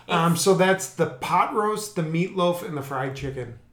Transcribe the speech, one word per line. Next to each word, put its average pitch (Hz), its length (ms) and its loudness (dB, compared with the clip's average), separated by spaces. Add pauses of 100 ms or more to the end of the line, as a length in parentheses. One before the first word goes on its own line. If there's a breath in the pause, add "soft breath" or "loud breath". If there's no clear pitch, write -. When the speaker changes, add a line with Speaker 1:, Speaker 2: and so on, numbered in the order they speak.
Speaker 1:
Um, 170 260 4
Speaker 2:
It's - 80 -2
Speaker 1:
so 190 120 6
that's 185 360 2
the 165 160 0
pot - 460 0
roast, 214 440 -2
the 175 60 -2
meatloaf, 175 640 0
and 151 100 -8
the 135 60 -6
fried 135 340 -6
chicken 131 420 -10 (140)